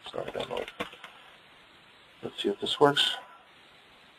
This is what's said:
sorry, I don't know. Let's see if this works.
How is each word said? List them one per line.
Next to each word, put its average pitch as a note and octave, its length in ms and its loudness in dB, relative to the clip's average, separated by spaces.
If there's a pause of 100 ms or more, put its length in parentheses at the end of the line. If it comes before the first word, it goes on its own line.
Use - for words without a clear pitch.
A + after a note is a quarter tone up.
(100)
sorry, - 180 -6
I - 20 -10
don't - 200 -6
know. G1+ 140 -4 (1600)
Let's - 200 -8
see G2+ 60 2
if G2+ 120 0
this - 200 0
works. C#3+ 360 6 (1040)